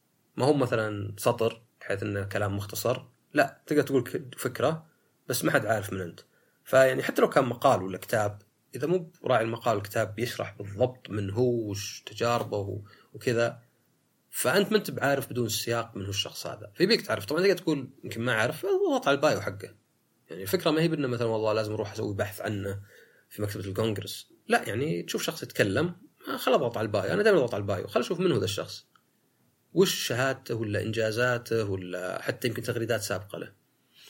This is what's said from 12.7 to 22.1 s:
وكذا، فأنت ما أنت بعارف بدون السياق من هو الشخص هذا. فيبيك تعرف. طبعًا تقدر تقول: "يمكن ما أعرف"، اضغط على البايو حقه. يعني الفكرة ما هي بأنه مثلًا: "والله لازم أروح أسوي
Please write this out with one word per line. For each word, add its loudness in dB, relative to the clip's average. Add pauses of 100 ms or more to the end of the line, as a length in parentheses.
وكذا، 0 (680)
فأنت 2
ما 6
أنت -4
بعارف 0
بدون -2
السياق -2
من -6
هو -6
الشخص -6
هذا. -12
فيبيك 4
تعرف. -4
طبعًا 0
تقدر 4
تقول: -2 (140)
"يمكن -6
ما 0
أعرف"، 0
اضغط 2
على 6
البايو 2
حقه. -8 (540)
يعني -12
الفكرة 0
ما 2
هي 4
بأنه -2
مثلًا: 0
"والله 0
لازم 0
أروح -4
أسوي -4